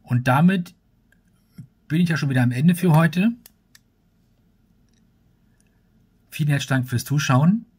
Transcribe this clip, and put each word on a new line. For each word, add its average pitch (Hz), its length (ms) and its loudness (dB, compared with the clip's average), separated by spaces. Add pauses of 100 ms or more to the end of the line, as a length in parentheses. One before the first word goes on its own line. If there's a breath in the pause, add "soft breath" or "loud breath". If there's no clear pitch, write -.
Und 123 260 -4
damit 175 460 2 (1120)
bin 165 140 -2
ich 170 80 0
ja 156 80 -2
schon 143 140 -4
wieder 127 100 0
am 123 80 2
Ende 147 240 2
für 175 200 0
heute. 175 400 2 (3000)
Vielen 147 180 -4
herzlichen 143 200 -4
Dank 131 200 -2
fürs 120 160 -6
Zuschauen. 147 640 0 (120)